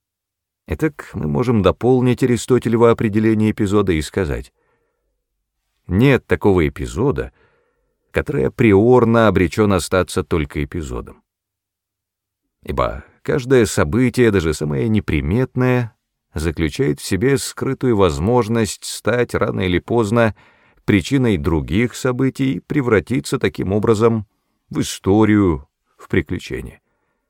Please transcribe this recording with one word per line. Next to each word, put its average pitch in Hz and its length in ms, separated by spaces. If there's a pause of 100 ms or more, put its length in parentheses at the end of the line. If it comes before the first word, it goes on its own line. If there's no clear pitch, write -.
(680)
Итак, - 440
мы - 160
можем 113 320
дополнить 123 640
Аристотелево 117 680
определение 107 600
эпизода 101 420
и 78 80
сказать: 71 500 (1400)
нет 117 400
такого 90 400
эпизода, 67 640 (800)
который 135 360
априорно 113 800
обречён 95 420
остаться 92 540
только 78 360
эпизодом. 71 640 (1400)
Ибо 62 420 (160)
каждое 127 440
событие, 113 640
даже 82 240
самое 76 360
неприметное, 117 1080 (380)
заключает 82 640
в - 60
себе 123 320
скрытую 127 580
возможность 104 880
стать - 520
рано 110 260
или 90 180
поздно 117 560 (480)
причиной 113 540
других 78 580
событий 131 600
и - 40
превратиться 127 800
таким 95 320
образом 110 560 (420)
в 147 120
историю, 104 880 (280)
в - 120
приключение. - 720 (480)